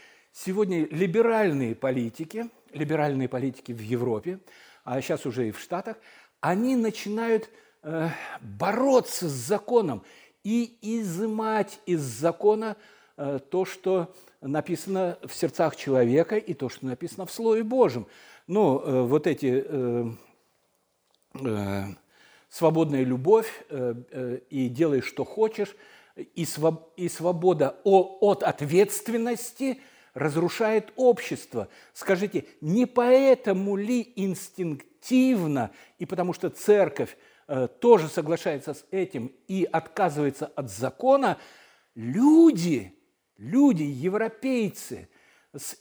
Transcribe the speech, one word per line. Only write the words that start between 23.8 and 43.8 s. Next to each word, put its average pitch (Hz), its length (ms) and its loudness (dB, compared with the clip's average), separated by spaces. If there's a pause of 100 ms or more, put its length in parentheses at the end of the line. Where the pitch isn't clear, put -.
э, 127 280 -8 (120)
и 131 180 -2
делай, 139 320 0
что - 240 -6
хочешь, 214 520 -2 (400)
и - 280 -10
своб-, 160 520 -2
и 175 120 -4
свобода 165 760 0
о-, 190 360 6
от 202 220 4
ответственности 226 1400 -2 (340)
разрушает 175 840 0
общество. 156 720 0 (260)
Скажите, 190 520 -2 (140)
не 196 260 2
поэтому 240 880 4
ли 220 400 -2
инстинктивно, 180 1500 -2 (280)
и 170 80 -8
потому 180 260 -2
что 165 180 -4
церковь, 190 680 2 (320)
э, 131 200 -2 (120)
тоже 208 280 6
соглашается 156 680 -4
с - 160 -20
этим 175 420 -4 (160)
и 190 160 -2
отказывается 151 840 -2
от 131 240 -10
закона, 180 680 0 (560)
люди, 175 1000 4 (440)
люди, 185 440 4